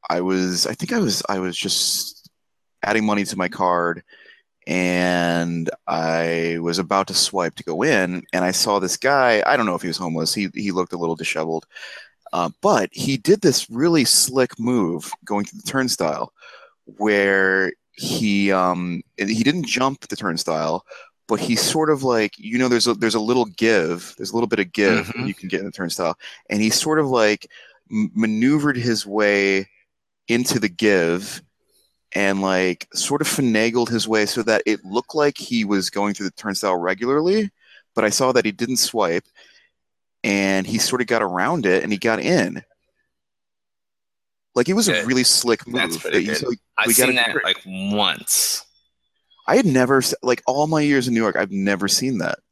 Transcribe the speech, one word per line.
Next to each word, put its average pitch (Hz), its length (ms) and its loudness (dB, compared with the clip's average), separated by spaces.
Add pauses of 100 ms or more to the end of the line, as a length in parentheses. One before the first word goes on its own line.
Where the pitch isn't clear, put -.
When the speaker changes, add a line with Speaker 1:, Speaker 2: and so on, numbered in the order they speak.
Speaker 1:
I 85 120 0
was, 92 460 0
I - 60 -4
think 180 200 -6
I 233 60 0
was, 120 300 0
I 98 100 -2
was 92 180 -6
just - 720 -4 (540)
adding 107 220 2
money 104 200 2
to 95 120 -8
my 90 120 -2
card, 87 540 0 (640)
and 87 1000 0 (180)
I 82 760 -2
was 85 180 -2
about 98 280 0
to 98 60 -10
swipe 87 420 -2
to - 80 -16
go 82 200 -4
in, 95 400 0 (100)
and 90 120 0
I 92 60 0
saw 101 280 0
this 92 180 -2
guy. 127 480 4
I 139 120 4
don't 117 80 0
know 92 100 0
if 87 60 -6
he 92 60 -6
was 82 100 -4
homeless. 80 360 -2
He, 98 200 -2
he 101 180 -4
looked 90 220 -2
a 90 40 -8
little 82 180 -2
disheveled. 80 500 -4 (680)
Uh, - 180 -2 (120)
but 170 300 2
he - 240 -2
did 185 260 2
this - 280 2
really 147 360 2
slick 127 540 2
move 104 520 0 (120)
going 101 220 -2
through - 180 -18
the - 60 -10
turnstile 95 640 -2 (640)
where 98 760 2 (200)
he, 101 600 0
um, 90 520 0 (140)
he 110 260 -2
didn't 147 240 0
jump 131 400 -2
the 104 80 -8
turnstile, 82 680 -2 (440)
but 110 120 0
he 117 160 -2
sort 156 360 0
of, 139 120 0
like, 113 360 2
you 113 180 -6
know, 127 100 2
there's 120 200 4
a, 117 80 2
there's 110 180 0
a 110 60 0
little 117 260 2
give, 90 720 0
there's - 140 -10
a - 20 -12
little 117 140 0
bit 104 120 -2
of 92 140 -2
give 104 360 2
Speaker 2:
Mm-hmm. 120 180 -6
Speaker 1:
you 98 80 -6
can 95 120 -14
get 87 120 -4
in 98 80 -6
the - 40 -10
turnstile. 90 460 -4 (320)
And 104 100 -2
he 110 120 2
sort 156 280 0
of, 151 80 0
like, 110 440 2 (400)
m-, 107 240 -2
maneuvered 123 640 2
his 117 280 -2
way 101 640 2 (580)
into 120 320 0
the 104 100 0
give 90 720 0 (720)
and, 98 260 0
like, 92 540 0
sort 143 260 -2
of 147 60 -2
finagled 117 600 0
his 110 180 -2
way 110 180 2
so 120 160 -4
that 110 240 2
it 107 180 0
looked 101 300 -6
like 147 240 2
he 113 280 -2
was 98 260 0
going 101 240 -2
through 101 100 -8
the 90 100 -4
turnstile 95 420 -2
regularly, 139 720 0 (420)
but 113 100 0
I 104 60 4
saw 127 220 2
that 120 140 4
he 107 60 0
didn't 117 260 -4
swipe, 95 480 0 (1000)
and 98 400 2
he 107 120 -4
sort 123 240 -2
of 113 60 -2
got 113 140 2
around 104 440 0
it 92 180 4
and 104 80 -4
he 101 60 -2
got 113 240 0
in. 98 400 0 (1900)
Like, 123 140 2
it 185 40 2
was 214 140 2
a - 60 2
Speaker 2:
Good. 87 140 0
Speaker 1:
really 127 160 2
slick - 440 2
move 120 140 -2
Speaker 2:
That's 80 140 -2
Speaker 1:
that 80 60 -10 (100)
Speaker 2:
pretty 101 100 4
Speaker 1:
he 95 60 -2
Speaker 2:
good. 76 100 -2
Speaker 1:
said, 98 120 -4
like, 120 100 -4 (180)
Speaker 2:
I've 107 100 2
Speaker 1:
"We 117 60 2
gotta 127 180 4
Speaker 2:
seen 127 40 0
Speaker 1:
get 120 120 2
Speaker 2:
that, - 80 -4
Speaker 1:
rid-" 113 80 -2
Speaker 2:
like, 95 220 -2
once. - 1000 -2 (840)
Speaker 1:
I 143 80 4
had 247 100 4
never 131 320 4
s-, 127 240 0
like, 123 240 0
all 143 220 2
my 156 140 2
years 139 260 2
in 123 60 0
New 113 80 2
York, 104 140 0
I've 95 160 0
never 98 360 0
seen 127 320 0
that. - 200 -4 (120)